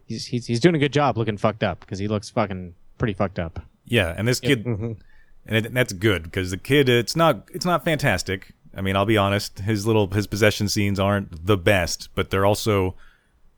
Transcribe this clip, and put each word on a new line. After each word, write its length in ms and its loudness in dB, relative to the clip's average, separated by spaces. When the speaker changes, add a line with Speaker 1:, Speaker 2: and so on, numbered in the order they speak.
Speaker 1:
he's, 220 -10
he's, 180 -4
he's 140 -2
doing 160 6
a 40 0
good 140 2
job 240 2
looking 200 -2
fucked 260 0
up 220 -2
'cause 140 -8
he 80 -4
looks 220 -4
fucking 460 -4
pretty 160 -2
fucked 260 -4
up. 200 -8
Speaker 2:
Yeah, 300 2
and 120 -4
this 160 0
Speaker 1:
Yep. 60 0
Speaker 2:
kid, 160 0
Speaker 3:
Mm-hmm. 260 -4
Speaker 2:
and 180 0
it, 80 -10
that's 200 0
good 380 0
'cause 200 -4
the 60 -4
kid, 300 2
it's 280 2
not, 360 2
it's 140 -8
not 180 0
fantastic. 680 -2
I 60 -8
mean, 140 0
I'll 120 2
be 100 4
honest, 420 0
his 280 -2
little, 240 4
his 160 0
possession 420 2
scenes 300 0
aren't 480 -2
the 100 4
best, 560 0
but 160 -2
they're 160 2
also, 500 0